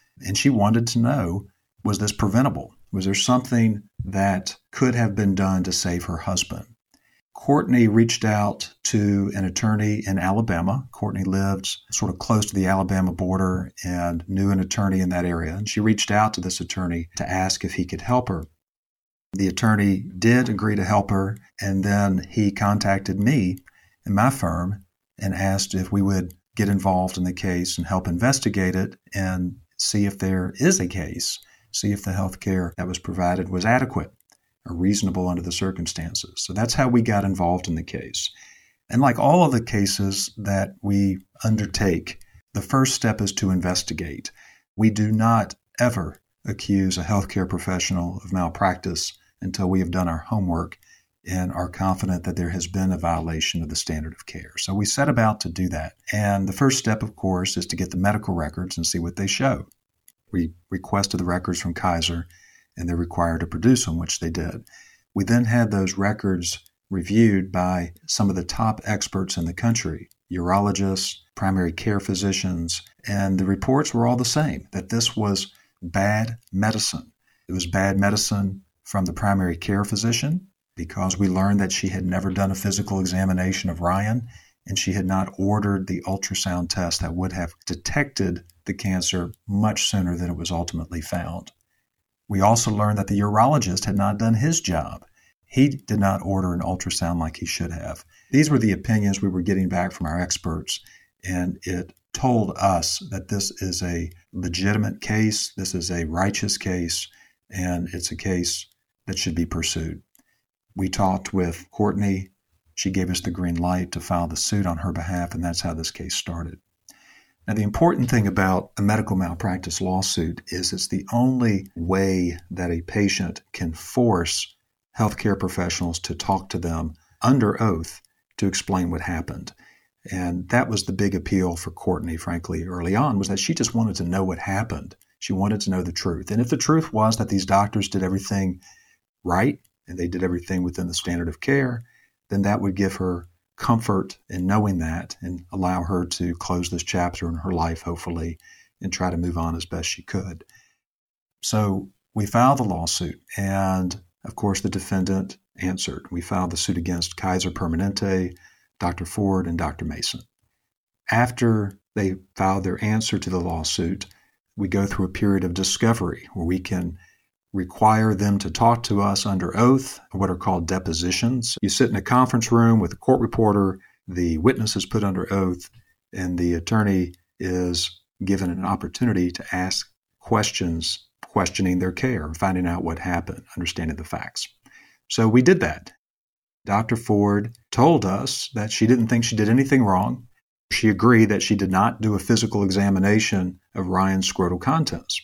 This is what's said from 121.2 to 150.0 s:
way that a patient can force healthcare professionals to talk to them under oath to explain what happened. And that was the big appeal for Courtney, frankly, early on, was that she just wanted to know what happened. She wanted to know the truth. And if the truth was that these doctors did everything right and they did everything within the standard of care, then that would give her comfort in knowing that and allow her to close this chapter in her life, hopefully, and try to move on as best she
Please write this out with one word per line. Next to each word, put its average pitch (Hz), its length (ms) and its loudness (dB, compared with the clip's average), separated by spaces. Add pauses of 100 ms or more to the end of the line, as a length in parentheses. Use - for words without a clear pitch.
way 92 640 2 (120)
that 90 220 -4
a 82 80 -2
patient 98 640 -2 (100)
can 82 200 -4
force 95 840 -2 (420)
healthcare 104 400 0
professionals 87 600 -4
to - 160 -8
talk - 340 -2
to 90 100 -6
them 82 360 -4 (260)
under 120 420 2
oath 85 380 -2 (380)
to 98 80 0
explain 92 440 -2
what 87 120 -4
happened. - 500 -6 (580)
And 90 380 -4
that 123 200 2
was 107 160 -2
the - 80 -4
big 98 220 2
appeal 90 420 0
for - 140 -10
Courtney, 85 460 -4
frankly, 85 480 -6
early 90 320 -2
on, 123 220 2
was 95 100 0
that 95 100 -2
she - 160 -2
just - 200 -2
wanted 110 220 0
to 90 80 -4
know 95 200 0
what 90 140 -2
happened. - 580 -6 (220)
She - 140 -6
wanted 101 300 0
to 95 80 -2
know 92 120 0
the 85 100 -4
truth. - 380 -4
And 107 100 2
if 123 80 0
the 147 80 2
truth 156 360 2
was 110 240 4
that 107 120 -2
these 95 180 0
doctors 101 420 2
did 95 140 -2
everything 95 580 -2 (640)
right 98 360 2 (280)
and 90 120 -10
they 87 100 -2
did 90 140 -2
everything 90 400 -2
within 87 240 -4
the 85 80 -6
standard 85 340 -2
of - 120 -8
care, 127 440 0 (460)
then 101 120 0
that 101 180 2
would 98 140 0
give 95 220 0
her 90 300 -4 (300)
comfort 113 600 2 (100)
in 92 180 -4
knowing 101 320 2
that 82 440 -4
and 90 300 -10
allow 90 300 0
her 87 220 -2
to 87 320 -4
close 87 340 -4
this 85 120 -4
chapter 87 460 -4
in 82 80 -4
her 85 160 -4
life, 82 300 -2
hopefully, 82 560 -6 (420)
and 92 120 -6
try 92 180 -2
to 87 60 -4
move 87 220 -2
on 82 180 -2
as 80 80 -8
best - 240 -6
she - 140 -8